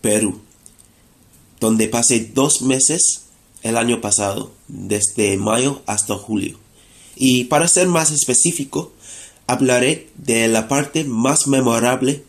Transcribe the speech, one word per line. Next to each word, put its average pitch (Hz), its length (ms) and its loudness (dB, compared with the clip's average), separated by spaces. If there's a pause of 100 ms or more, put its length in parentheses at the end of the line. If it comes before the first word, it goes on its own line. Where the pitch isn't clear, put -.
Perú, 107 400 0 (1160)
donde 110 300 2
pasé 117 440 0
dos 135 300 2
meses 131 600 0 (420)
el 113 120 0
año 117 240 0
pasado, 104 520 -2 (160)
desde 101 680 -2
mayo 117 500 0
hasta 104 280 -4
julio. 101 460 -6 (560)
Y 127 280 2
para 151 220 2
ser 180 220 2
más 160 240 0
específico, 143 800 -2 (560)
hablaré 127 680 0
de 113 300 0
la 113 220 2
parte 147 340 -2
más 131 460 0
memorable 127 800 2